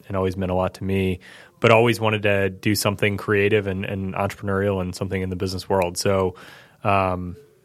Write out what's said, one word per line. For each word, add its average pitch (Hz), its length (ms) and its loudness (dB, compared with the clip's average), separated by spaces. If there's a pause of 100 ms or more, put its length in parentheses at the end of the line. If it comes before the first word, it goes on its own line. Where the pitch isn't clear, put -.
and 101 80 -6
always 95 200 -2
meant 92 160 -2
a - 20 0
lot 92 200 -2
to - 100 -12
me, 95 360 -2 (380)
but 113 120 6
always 113 300 4
wanted 107 220 0
to 98 260 2
do 95 260 -2
something 101 440 0
creative 101 480 2
and, 95 180 -4
and 95 300 -6
entrepreneurial 98 640 -2
and 90 140 -4
something 95 260 -4
in 92 100 -4
the 90 60 -6
business 92 320 -6
world. 90 300 0
So, 95 380 0 (480)
um, 92 520 0 (280)